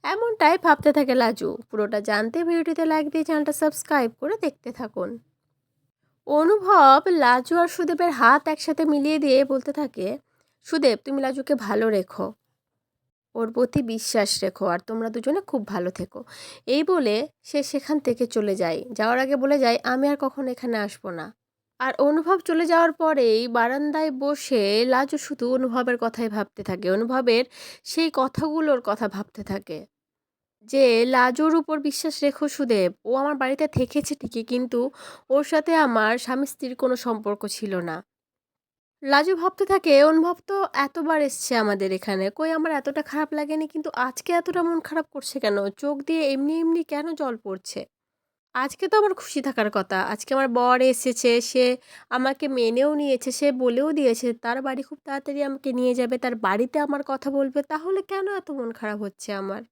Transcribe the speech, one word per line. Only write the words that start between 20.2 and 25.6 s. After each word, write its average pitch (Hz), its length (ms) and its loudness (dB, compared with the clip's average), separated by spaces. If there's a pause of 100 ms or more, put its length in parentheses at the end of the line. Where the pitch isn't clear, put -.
এখানে 247 280 -4
আসবো 202 320 -8
না।" 165 160 -10 (540)
আর 262 180 -2
অনুভব 311 420 4
চলে 339 260 0
যাওয়ার 330 260 4
পরেই 269 560 2
বারান্দায় 285 640 0
বসে 269 520 0 (200)
লাজু 262 340 2
শুধু - 340 -6
অনুভবের 254 460 0